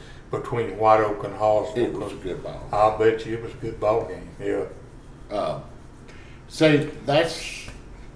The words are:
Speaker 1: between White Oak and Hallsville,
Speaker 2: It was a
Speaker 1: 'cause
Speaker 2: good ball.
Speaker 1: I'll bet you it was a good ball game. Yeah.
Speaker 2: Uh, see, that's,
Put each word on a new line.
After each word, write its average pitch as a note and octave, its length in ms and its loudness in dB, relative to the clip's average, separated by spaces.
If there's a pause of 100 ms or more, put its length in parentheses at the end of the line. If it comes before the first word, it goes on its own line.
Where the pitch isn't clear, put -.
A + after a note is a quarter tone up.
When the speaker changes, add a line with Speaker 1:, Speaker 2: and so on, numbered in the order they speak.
(300)
Speaker 1:
between G#2+ 480 -4
White A2 220 8
Oak G2+ 240 0
and G2+ 120 -8
Hallsville, G#2+ 420 2
Speaker 2:
It A2+ 160 2
was G2+ 180 -6
a - 20 -12
Speaker 1:
'cause - 80 -14
Speaker 2:
good E2+ 220 -6
ball. D#2+ 160 -10 (100)
Speaker 1:
I'll G#2+ 280 4
bet A2 260 4
you A2 140 -6
it - 40 -10
was A2+ 100 -10
a - 40 -14
good A2+ 240 -8
ball G#2+ 240 2
game. F2 240 -10 (100)
Yeah. G2+ 260 -2 (720)
Speaker 2:
Uh, F#2 220 -2 (880)
see, D3+ 420 6 (160)
that's, - 640 0 (500)